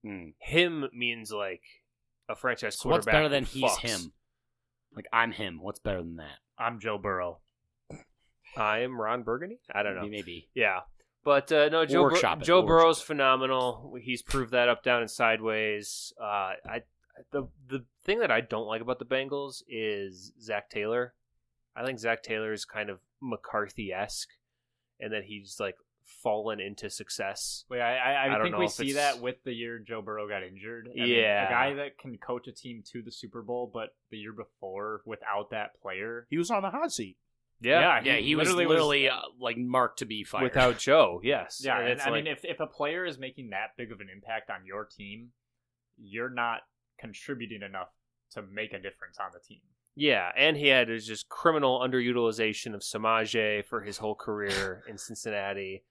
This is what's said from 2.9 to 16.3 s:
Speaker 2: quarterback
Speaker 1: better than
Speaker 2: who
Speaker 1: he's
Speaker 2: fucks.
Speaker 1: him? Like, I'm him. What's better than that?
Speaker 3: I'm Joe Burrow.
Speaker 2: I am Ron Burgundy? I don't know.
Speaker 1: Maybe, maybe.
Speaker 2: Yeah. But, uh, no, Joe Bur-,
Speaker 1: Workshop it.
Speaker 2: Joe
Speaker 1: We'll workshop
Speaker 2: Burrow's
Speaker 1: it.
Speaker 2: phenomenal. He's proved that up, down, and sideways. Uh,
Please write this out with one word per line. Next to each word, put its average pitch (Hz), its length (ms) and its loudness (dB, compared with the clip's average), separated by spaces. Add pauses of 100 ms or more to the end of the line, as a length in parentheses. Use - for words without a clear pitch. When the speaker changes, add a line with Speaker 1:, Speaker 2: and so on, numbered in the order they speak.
Speaker 2:
quarterback 113 80 2
Speaker 1:
better 151 160 6
than 139 160 2
Speaker 2:
who 113 160 -8
Speaker 1:
he's 120 120 4
Speaker 2:
fucks. - 80 -2
Speaker 1:
him? 95 320 -4 (800)
Like, 107 180 -14
I'm 113 200 4
him. 92 280 -8
What's 95 200 -10
better 98 200 -2
than 82 160 -10
that? 76 220 -16 (180)
Speaker 3:
I'm 117 220 -4
Joe 107 180 -4
Burrow. 92 440 -4 (1160)
Speaker 2:
I 107 240 2
am 123 200 -4
Ron 113 240 -2
Burgundy? 156 340 -4 (160)
I 101 80 2
don't 101 140 0
know. 90 60 -6
Speaker 1:
Maybe, 104 140 -6
maybe. 87 380 -10
Speaker 2:
Yeah. 101 260 2 (440)
But, 139 260 4
uh, 151 200 6
no, 160 160 4
Joe 151 160 6
Bur-, - 100 8
Speaker 1:
Workshop 156 300 4
it. - 20 -6
Speaker 2:
Joe 175 160 8
Speaker 1:
We'll 151 60 4
workshop 165 180 10
Speaker 2:
Burrow's 165 160 6
Speaker 1:
it. - 40 -12
Speaker 2:
phenomenal. 131 960 2
He's 123 220 -4
proved 127 300 0
that 123 160 6
up, 117 160 2
down, 123 160 4
and 110 100 -4
sideways. 110 1080 0
Uh, 101 320 -2 (160)